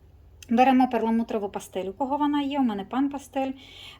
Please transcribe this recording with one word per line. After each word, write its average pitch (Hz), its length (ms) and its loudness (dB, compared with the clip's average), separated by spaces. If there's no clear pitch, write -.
Беремо 254 380 6
перламутрову 226 600 -2
пастель, 190 360 -8
у 190 80 -8
кого 269 240 -4
вона 294 260 0
є, 277 160 -2
у 277 40 2
мене 208 220 -2
пан 269 240 -2
пастель. 269 440 -6